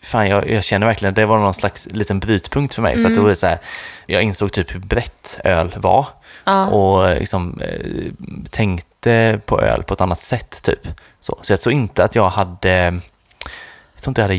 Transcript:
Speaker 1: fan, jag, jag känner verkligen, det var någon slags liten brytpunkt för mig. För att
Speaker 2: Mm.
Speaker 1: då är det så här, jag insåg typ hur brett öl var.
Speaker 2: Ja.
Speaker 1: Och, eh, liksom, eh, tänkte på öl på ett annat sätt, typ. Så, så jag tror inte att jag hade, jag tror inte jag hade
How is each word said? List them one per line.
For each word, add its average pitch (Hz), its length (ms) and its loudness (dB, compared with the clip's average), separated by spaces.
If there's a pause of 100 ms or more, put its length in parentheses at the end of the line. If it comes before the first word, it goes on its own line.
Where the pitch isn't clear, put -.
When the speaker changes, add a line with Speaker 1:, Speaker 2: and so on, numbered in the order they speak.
Speaker 1:
fan, 107 260 0
jag, 101 220 0
jag 107 140 0
känner 104 220 2
verkligen, 98 280 0
det 107 120 4
var 110 120 4
någon 98 160 2
slags - 380 -4
liten 98 280 -2
brytpunkt 110 540 -2
för - 80 -4
mig. 95 120 2
För 233 60 0
att - 60 4
Speaker 2:
Mm. 226 140 2
Speaker 1:
då 104 40 4
är - 40 6
det 185 80 4
så - 100 0
här, 82 120 0 (480)
jag 90 160 2
insåg 101 300 0
typ - 220 -2
hur 92 60 -10
brett - 640 -6
öl 90 320 2
var. 98 300 2 (380)
Speaker 2:
Ja. 190 220 2
Speaker 1:
Och, 98 420 4
eh, 90 100 2
liksom, 90 420 -4
eh, - 520 -8 (380)
tänkte 110 960 0
på - 140 0
öl - 220 2
på - 120 -6
ett - 60 -2
annat 92 200 0
sätt, - 420 -8
typ. - 260 -2 (320)
Så, - 220 -8
så - 100 -2
jag 95 80 2
tror 117 120 0
inte 113 320 2
att 107 100 0
jag 104 140 4
hade, 90 720 0 (920)
jag - 80 -20
tror - 80 -4
inte 123 100 0
jag 107 80 4
hade 95 100 2